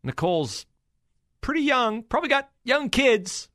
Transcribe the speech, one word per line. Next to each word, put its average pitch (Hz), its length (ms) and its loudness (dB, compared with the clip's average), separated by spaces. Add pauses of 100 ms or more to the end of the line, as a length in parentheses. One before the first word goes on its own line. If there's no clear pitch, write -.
Nicole's 156 600 -4 (720)
pretty 302 220 -2
young, 240 420 0
probably 311 260 -2
got 277 220 0 (120)
young 262 260 0
kids 226 640 2